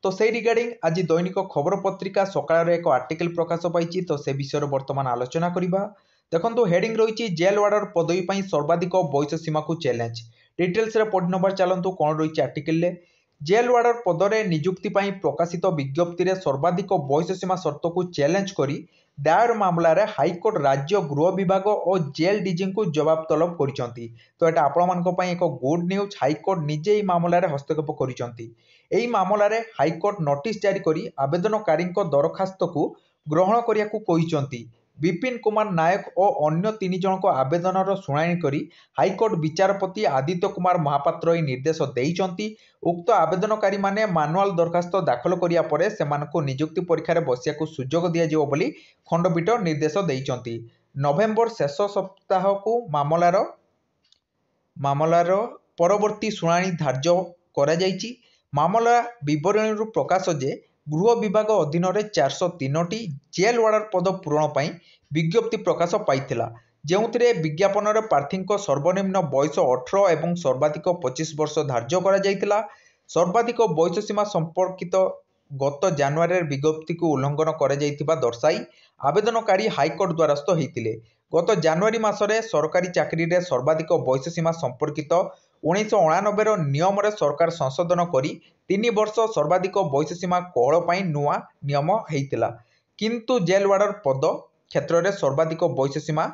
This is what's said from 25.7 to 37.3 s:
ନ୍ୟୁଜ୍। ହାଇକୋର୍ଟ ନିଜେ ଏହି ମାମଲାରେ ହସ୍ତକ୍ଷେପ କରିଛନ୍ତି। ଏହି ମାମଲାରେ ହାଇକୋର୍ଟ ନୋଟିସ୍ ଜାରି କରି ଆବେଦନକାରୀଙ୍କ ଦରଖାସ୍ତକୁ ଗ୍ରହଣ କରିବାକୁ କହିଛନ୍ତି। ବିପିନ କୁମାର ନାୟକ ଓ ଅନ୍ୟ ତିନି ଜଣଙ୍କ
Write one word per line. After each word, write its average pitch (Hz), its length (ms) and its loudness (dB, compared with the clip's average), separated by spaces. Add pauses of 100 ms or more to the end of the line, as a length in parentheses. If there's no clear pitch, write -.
ନ୍ୟୁଜ୍। 196 320 -4
ହାଇକୋର୍ଟ 156 540 -2
ନିଜେ 151 220 0
ଏହି 208 180 2
ମାମଲାରେ 175 380 2
ହସ୍ତକ୍ଷେପ 147 520 -4
କରିଛନ୍ତି। 120 460 -6 (440)
ଏହି 233 160 2
ମାମଲାରେ 208 540 2 (180)
ହାଇକୋର୍ଟ 165 500 0
ନୋଟିସ୍ 214 340 -2
ଜାରି 196 180 2
କରି 160 220 0 (160)
ଆବେଦନକାରୀଙ୍କ 180 920 0
ଦରଖାସ୍ତକୁ 165 720 0 (440)
ଗ୍ରହଣ 180 340 2
କରିବାକୁ 214 440 -2
କହିଛନ୍ତି। 156 560 0 (380)
ବିପିନ 190 440 -2
କୁମାର 214 300 0
ନାୟକ 170 440 0
ଓ 185 100 4 (140)
ଅନ୍ୟ 160 320 0
ତିନି 190 260 -4
ଜଣଙ୍କ 190 360 0